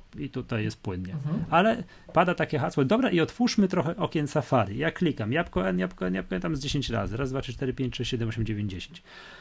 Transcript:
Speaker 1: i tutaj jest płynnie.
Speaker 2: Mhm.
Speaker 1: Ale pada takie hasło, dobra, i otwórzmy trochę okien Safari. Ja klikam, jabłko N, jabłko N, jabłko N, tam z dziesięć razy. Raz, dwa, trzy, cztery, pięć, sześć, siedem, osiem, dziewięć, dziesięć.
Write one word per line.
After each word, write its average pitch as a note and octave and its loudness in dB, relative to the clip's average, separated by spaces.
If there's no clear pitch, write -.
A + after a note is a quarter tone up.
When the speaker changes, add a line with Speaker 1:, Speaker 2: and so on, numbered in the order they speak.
Speaker 1:
i C#3 -6
tutaj A#2 -2
jest G#2+ -4
płynnie. F#2 -4
Speaker 2:
Mhm. D3 -2
Speaker 1:
Ale G3+ 4
pada F3 4
takie - 0
hasło, C#3 2
dobra, A#3 4
i E3+ 6
otwórzmy G3 4
trochę F3 0
okien D#3 0
Safari. A#2+ 2
Ja D#3+ 0
klikam, A#2+ 0
jabłko F3 0
N, F3+ 0
jabłko F#3 -2
N, F3+ 0
jabłko F#3+ -4
N, F3+ -2
tam E3 -2
z D#3+ -4
dziesięć C#3 -2
razy. G#2 -2
Raz, C3 -2
dwa, C3 -4
trzy, B2 -8
cztery, C3 -2
pięć, B2+ -4
sześć, A#2 -4
siedem, A2+ -2
osiem, A2 -2
dziewięć, G#2 -2
dziesięć. E2+ -12